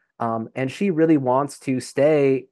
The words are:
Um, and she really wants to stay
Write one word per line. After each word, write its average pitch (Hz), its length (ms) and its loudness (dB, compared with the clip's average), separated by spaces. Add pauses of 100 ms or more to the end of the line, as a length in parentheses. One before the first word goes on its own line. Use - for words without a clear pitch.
(200)
Um, 113 360 -6
and 131 160 -4
she 202 200 -2
really 160 260 2
wants 135 420 0
to 131 200 -4
stay 139 720 0